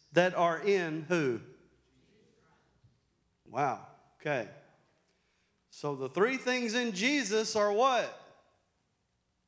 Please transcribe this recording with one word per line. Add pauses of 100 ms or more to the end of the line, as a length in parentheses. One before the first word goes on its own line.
(120)
that
are
in"
who? (2000)
Wow. (340)
Okay. (1200)
So
the
three
things
in
Jesus
are
what? (1300)